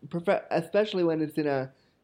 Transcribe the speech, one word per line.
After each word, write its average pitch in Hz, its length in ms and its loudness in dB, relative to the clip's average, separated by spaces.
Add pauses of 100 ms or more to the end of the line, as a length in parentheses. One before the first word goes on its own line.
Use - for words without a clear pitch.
profe-, 175 420 0
especially 190 540 0
when 160 160 2
it's 151 160 -4
in 151 100 0
a 135 240 0 (340)